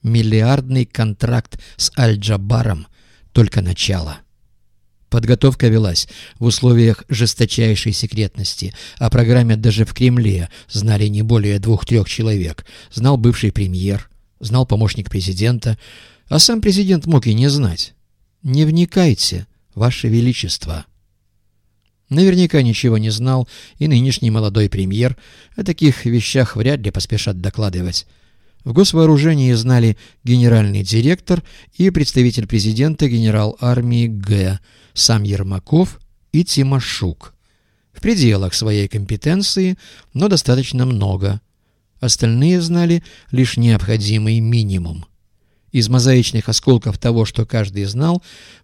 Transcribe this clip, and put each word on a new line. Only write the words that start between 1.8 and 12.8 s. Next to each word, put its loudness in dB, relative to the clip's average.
Аль-Джабаром — 0
только 2
начало. -4
Подготовка 2
велась 0
в -2
условиях 2
жесточайшей -2
секретности. -6
О 0
программе 4
даже 2
в -4
Кремле 0
знали 0
не -2
более 0
двух-трех 0
человек. -4